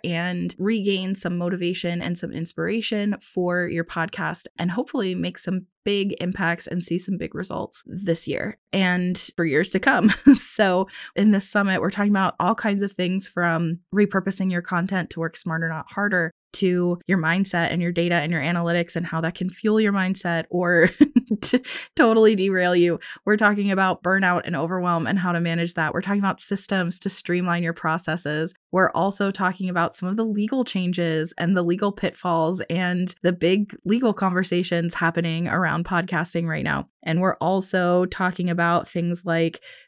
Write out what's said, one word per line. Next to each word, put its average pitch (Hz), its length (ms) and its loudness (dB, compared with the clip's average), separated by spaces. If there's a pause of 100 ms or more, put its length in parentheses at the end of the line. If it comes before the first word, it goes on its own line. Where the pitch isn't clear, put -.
and 175 560 -4
regain 196 560 0
some 175 240 -4
motivation 175 640 -2
and 175 160 -4
some - 140 -8
inspiration 202 880 -2
for 175 480 -2
your 165 160 -4
podcast 165 600 -6 (120)
and 175 140 -2
hopefully 196 420 -4
make 180 240 -6
some 185 280 -6 (180)
big 202 380 0
impacts 175 440 -2
and 180 160 -4
see 175 160 -2
some 190 200 -4
big - 160 -8
results - 520 -8
this 175 400 -4
year - 300 -6 (160)
and 180 640 0
for 170 80 0
years 160 260 0
to - 80 0
come. 220 400 4
<laughs> 277 160 8
So 190 540 0 (280)
in 208 160 6
this 196 160 2
summit, 202 320 0
we're 107 100 0
talking 202 220 0
about 190 260 2
all 214 160 2
kinds 202 280 -2
of 202 100 -4
things 185 340 -2
from 170 540 -2 (120)
repurposing 190 580 0
your 175 120 -2
content 180 480 -2
to - 100 -8
work 160 160 -4
smarter, 165 320 -4
not 160 220 -8
harder, 190 400 0 (240)
to 175 540 2
your 185 100 2
mindset 170 520 0
and 175 120 0
your 170 80 0
data 175 240 0
and 160 160 0
your 170 100 0
analytics 170 540 0
and 170 100 -2
how 165 160 -4
that 165 140 -2
can 185 160 -4
fuel 220 300 2
your 208 120 4
mindset 185 580 -2
or 175 380 6 (260)
<laughs> 220 260 2
to - 200 2 (360)
totally 220 400 6
derail 185 400 2
you. 175 240 4 (240)
We're 214 120 4
talking 208 360 2
about 190 320 2
burnout 185 400 2
and 170 100 -4
overwhelm 175 540 0
and 202 100 2
how 180 140 0
to 170 80 0
manage 170 340 -2
that. 156 180 -2
We're 185 100 -2
talking 202 180 0
about 196 200 -2
systems 185 600 -2
to 196 100 -4
streamline 175 540 -2
your 170 80 -2
processes. 160 800 -4 (160)
We're 185 200 4
also 196 420 0
talking 185 360 -2
about 175 280 -2
some 180 120 -6
of 196 80 -4
the 226 80 0
legal 220 400 0
changes 175 760 -2
and 175 180 2
the 180 60 2
legal 185 280 0
pitfalls 175 680 -2 (100)
and 180 420 -2 (100)
the 185 100 2
big 185 520 2
legal 226 280 2
conversations 180 800 0
happening 170 540 -2
around 165 360 0
podcasting 170 600 -2
right 156 180 -2
now. 143 240 -2 (160)
And 165 160 0
we're 185 200 2
also 180 640 2
talking 180 420 -2
about 170 400 0
things 175 360 -4
like 165 380 0 (260)